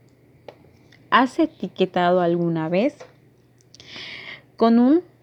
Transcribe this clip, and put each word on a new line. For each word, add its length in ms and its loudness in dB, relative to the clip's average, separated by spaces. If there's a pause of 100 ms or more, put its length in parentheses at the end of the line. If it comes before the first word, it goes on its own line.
(1120)
¿has 280 0
etiquetado 840 -2
alguna 480 -2
vez? 280 -2 (1600)
Con 220 4
un 240 4 (200)